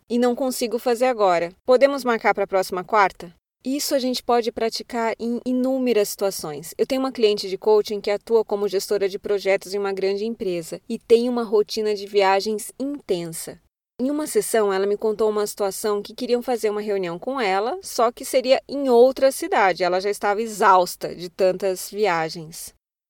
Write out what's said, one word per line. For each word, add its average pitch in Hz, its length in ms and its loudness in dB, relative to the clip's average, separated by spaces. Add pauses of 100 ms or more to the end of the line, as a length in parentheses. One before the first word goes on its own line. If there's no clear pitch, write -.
E 233 80 0
não 240 180 2
consigo 247 440 -2
fazer 240 260 0
agora. 185 480 2 (140)
Podemos 254 360 4
marcar 226 300 2
pra 196 140 -2
próxima 185 360 -2
quarta?" 185 480 2 (320)
Isso 285 300 -2
a 277 60 2
gente 254 240 -2
pode 240 280 2
praticar 226 680 -4
em 233 260 -4
inúmeras 254 640 2
situações. 170 680 -6
Eu 226 80 0
tenho 262 140 -2
uma 262 100 -2
cliente 208 360 0
de 190 120 -6
coaching 214 420 2
que 214 80 -4
atua 214 340 0
como 208 240 -2
gestora 196 400 -2
de 190 120 -8
projetos 196 560 -2
em - 20 -4
uma 196 160 -4
grande 196 320 -2
empresa 180 640 -6
e 226 80 -4
tem 233 320 4
uma 240 140 -2
rotina 214 500 0
de 202 140 -8
viagens 202 720 2
intensa. 185 800 -6 (400)
Em 254 100 0
uma 302 160 -4
sessão, 208 480 0
ela 190 140 0
me 208 100 0
contou 214 320 0
uma 208 160 -2
situação 208 560 -4
que 214 140 -16
queriam 240 260 -2
fazer 226 300 -2
uma 208 100 -4
reunião 190 380 -4
com 269 200 -6
ela, 214 440 0
só 240 280 0
que - 140 -12
seria 254 420 2
em 277 220 -4
outra 262 420 6
cidade. 214 520 0
Ela 180 160 2
já 202 100 -2
estava 202 320 0
exausta 190 720 2
de 175 160 -12
tantas 185 640 -2
viagens. 170 840 -4 (360)